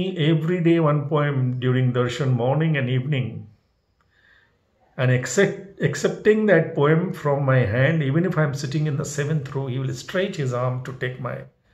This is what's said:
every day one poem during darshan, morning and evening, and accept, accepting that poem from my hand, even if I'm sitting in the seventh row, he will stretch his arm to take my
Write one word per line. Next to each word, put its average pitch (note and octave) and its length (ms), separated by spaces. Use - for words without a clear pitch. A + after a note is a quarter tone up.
every D#3+ 460
day E3 160
one D3 300
poem C3+ 500
during B2+ 340
darshan, B2 380
morning C#3+ 460
and B2 120
evening, B2+ 580
and B2+ 140
accept, - 720
accepting G#3+ 680
that - 280
poem D#3+ 380
from C#3+ 300
my C3 160
hand, C3 440
even D3+ 220
if F3+ 120
I'm D3 160
sitting D3+ 340
in C#3 100
the - 80
seventh D3 500
row, C3+ 120
he B2+ 120
will C3 140
stretch F#3+ 440
his C3 160
arm B2 320
to B2+ 80
take B2+ 260
my B2+ 160